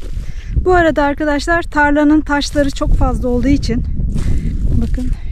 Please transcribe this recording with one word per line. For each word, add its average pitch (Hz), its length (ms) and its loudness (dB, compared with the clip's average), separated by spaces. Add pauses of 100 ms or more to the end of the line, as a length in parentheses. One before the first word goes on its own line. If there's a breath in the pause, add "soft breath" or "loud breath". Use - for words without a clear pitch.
(640 loud breath)
Bu 370 100 4
arada 320 300 2
arkadaşlar 302 580 -2
tarlanın 294 580 2
taşları 285 500 -2
çok - 240 0
fazla 254 340 0
olduğu 247 200 0
için 269 360 0 (960 loud breath)
bakın 247 280 -2 (220 loud breath)